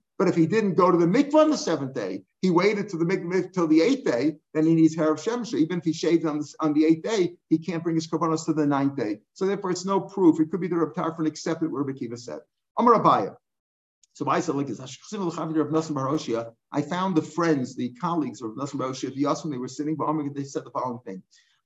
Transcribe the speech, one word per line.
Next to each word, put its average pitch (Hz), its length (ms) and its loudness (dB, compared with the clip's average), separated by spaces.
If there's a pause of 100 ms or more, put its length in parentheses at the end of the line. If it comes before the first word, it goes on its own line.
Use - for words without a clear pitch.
(200)
But 190 80 2
if 175 80 2
he 165 100 4
didn't 196 300 2
go 180 160 8
to 175 60 6
the 170 80 4
mikveh 277 300 4
on 311 140 8
the 294 80 2
seventh 139 360 -2
day, 95 300 -6 (180)
he 185 80 2
waited 196 400 2
to 170 80 -6
the 165 80 0
mikveh 175 480 -2
till 170 140 2
the 156 140 6
eighth 254 220 2
day, 147 320 0 (180)
then 156 120 2
he 165 100 4
needs 160 220 4
Erev 156 160 2
Shemesh. 220 400 -4
Even 160 260 0
if - 60 -8
he 160 80 0
shaved 165 320 2
on 151 140 -2
the, 147 200 -10
on 151 140 0
the 156 120 4
eighth 165 180 2
day, 190 320 -2 (140)
he 165 80 4
can't 160 240 -6
bring 165 140 -2
his 160 100 -2
karbanos 160 420 -2
to 165 60 0
the 151 120 0
ninth 139 320 2
day. 107 240 -4 (100)
So - 140 -4
therefore, 196 260 -2
it's 180 140 -4
no 196 160 0
proof. 165 400 4
It 156 100 0
could 190 80 -2
be 185 80 -4
the 170 80 -2
Reb 160 180 0
Tarfon 160 320 -4
accepted 160 460 -4
what 135 140 -4
Reb 135 100 -6
Akiva 120 240 -10
said. 78 220 -12 (360)
Amar 226 220 6
Abaye. 120 340 2 (800)
So 139 180 -6
I 160 120 0
said, 147 140 -4
like 139 120 -4
this, 113 140 -10
I 131 60 -14 (1900)
found 180 340 -4
the 156 60 4
friends, 156 560 -2
the 123 160 -6
colleagues 151 480 -4
of 110 100 -8
Nosson 135 260 -8
Bar 131 120 -2
Hoshea, 131 200 -6
the 127 120 -8
Yasmin, 147 320 -2
they 127 40 -6
were 127 120 -6
sitting, 151 260 -4
but 143 180 -2 (220)
they 139 80 -6
said 139 220 -8
the 135 60 -20
following 123 280 -6
thing. 95 240 -14 (420)